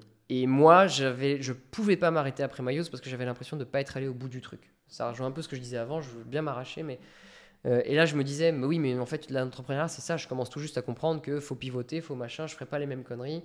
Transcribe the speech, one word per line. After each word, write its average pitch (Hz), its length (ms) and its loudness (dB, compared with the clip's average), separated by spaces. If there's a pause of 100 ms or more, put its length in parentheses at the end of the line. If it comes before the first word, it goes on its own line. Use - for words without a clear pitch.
(300)
et 127 180 2
moi, 160 400 10
j'avais, 135 540 0
je 127 120 -4
pouvais 208 420 0
pas 175 140 4
m'arrêter 143 320 0
après 139 220 -4
Mayoz 147 260 -2
parce - 120 -10
que - 80 -12
j'avais 127 160 -4
l'impression 123 320 -6
de 131 60 -4
pas 135 160 -2
être 139 160 -4
allé 135 120 -2
au 131 80 -4
bout 127 120 -8
du 127 140 -10
truc. - 320 -18 (140)
Ça 117 240 -4
rejoint 127 160 -4
un 135 40 -2
peu 156 120 -8
ce - 40 -10
que - 80 -10
je 127 60 -8
disais 123 160 -8
avant, 135 240 -4
je 139 80 -10
veux 117 140 -14
bien 123 180 -4
m'arracher, 131 400 -6
mais, 143 180 -8 (680)
euh, 123 180 6
et 143 100 2
là, 160 100 8
je 151 100 0
me 143 80 2
disais, « 147 300 2
Mais 131 120 0
oui, 165 140 2
mais 127 180 2
en 123 80 0
fait, 151 240 -6
l'entrepreneuriat, 135 580 -2
c'est - 140 -8
ça, 165 160 -2
je - 100 -6
commence 127 220 -4
tout - 100 -8
juste 151 200 -6
à - 20 -4
comprendre 156 400 -2
que 143 180 -4
faut 143 160 -6
pivoter, 127 460 -6
faut 151 140 -8
machin, 123 320 -8
je - 80 -10
ferai 135 100 -10
pas 143 140 -6
les 147 80 -4
mêmes 127 160 -6
conneries. 131 420 -8